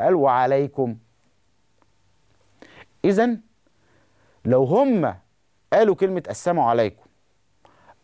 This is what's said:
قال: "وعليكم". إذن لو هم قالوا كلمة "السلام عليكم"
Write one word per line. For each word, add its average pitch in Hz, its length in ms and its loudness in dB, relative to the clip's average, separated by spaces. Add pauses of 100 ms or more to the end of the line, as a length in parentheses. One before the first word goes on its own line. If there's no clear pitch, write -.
قال: 180 100 2
"وعليكم". 131 840 0 (2000)
إذن 220 360 0 (1040)
لو 127 200 2
هم 180 500 0 (580)
قالوا 202 220 4
كلمة 185 360 -4
"السلام 170 300 -4
عليكم" 117 420 0 (1000)